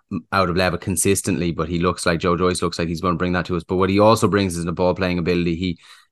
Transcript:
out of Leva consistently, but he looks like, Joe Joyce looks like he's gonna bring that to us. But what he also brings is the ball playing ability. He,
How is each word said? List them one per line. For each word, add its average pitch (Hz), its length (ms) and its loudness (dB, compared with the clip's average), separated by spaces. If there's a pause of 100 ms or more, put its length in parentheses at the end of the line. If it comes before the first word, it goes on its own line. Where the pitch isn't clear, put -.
(320)
out 95 180 2
of 85 60 0
Leva 90 220 0
consistently, 90 760 -2
but 80 160 -4
he 85 120 -2
looks 87 260 0
like, 85 160 0
Joe 90 160 2
Joyce 90 240 0
looks 87 180 -4
like 85 80 -2
he's 82 140 -6
gonna 90 160 0
bring 90 160 -2
that 87 140 -2
to 92 100 -2
us. 82 80 -6
But 95 100 -4
what 92 140 2
he 98 100 2
also 110 300 6
brings 95 260 0
is 85 80 -6
the 87 80 -4
ball 90 240 0
playing 90 240 -2
ability. 87 380 0
He, 90 200 -4 (340)